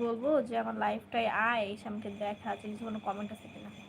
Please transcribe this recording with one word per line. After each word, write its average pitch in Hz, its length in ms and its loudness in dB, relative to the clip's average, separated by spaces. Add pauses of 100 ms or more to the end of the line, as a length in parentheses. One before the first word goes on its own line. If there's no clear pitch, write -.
বলবো 233 240 2 (200)
যে 240 140 -2
আমার 220 220 -2
লাইফটায় 226 460 2 (180)
আয়, 233 240 4
এসে 214 180 -8
আমাকে 208 200 -4 (120)
দেখা, 208 280 -2 (100)
যে - 100 -8
কিছু 214 180 -6
কোনো 214 180 -2
কমেন্ট 208 280 -2
আছে - 180 -14
কিনা। - 180 -12 (180)